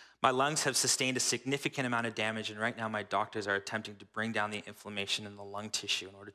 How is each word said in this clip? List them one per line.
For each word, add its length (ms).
My 120
lungs 320
have 120
sustained 400
a 40
significant 680
amount 220
of 80
damage, 340
and 100
right 160
now 120
my 160
doctors 440
are 60
attempting 440
to 80
bring 260
down 180
the 160
inflammation 600
in 80
the 80
lung 260
tissue 400
in 60
order 200